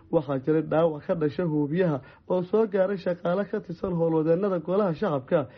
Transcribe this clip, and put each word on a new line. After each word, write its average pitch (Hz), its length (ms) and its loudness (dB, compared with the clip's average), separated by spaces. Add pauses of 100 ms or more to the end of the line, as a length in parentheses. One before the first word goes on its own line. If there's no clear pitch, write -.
(120)
Waxaa 143 280 0
jiray 156 220 2
dhaawac 156 440 0
ka - 100 -2
dhashay 151 300 -2
hoobiyaha 151 520 0 (320)
oo 180 140 0
soo 208 240 2
gaaray 190 300 0
shaqaale 175 480 -2
ka 214 140 -4
tirsan 185 340 -6
howlwadeennada 165 680 2
golaha 180 340 0
shacabka 151 460 0 (180)